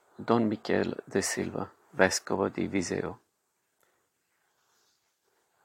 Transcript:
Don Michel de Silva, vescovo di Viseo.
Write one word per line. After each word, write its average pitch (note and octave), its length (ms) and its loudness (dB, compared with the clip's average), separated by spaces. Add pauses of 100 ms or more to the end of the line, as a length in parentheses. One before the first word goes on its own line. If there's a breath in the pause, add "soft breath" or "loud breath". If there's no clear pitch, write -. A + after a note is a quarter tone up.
(160)
Don A#2 320 2
Michel G2+ 560 0
de - 180 0
Silva, - 480 -4 (220)
vescovo F#2+ 580 2
di F#2 180 -2
Viseo. F#2 520 -4 (2500)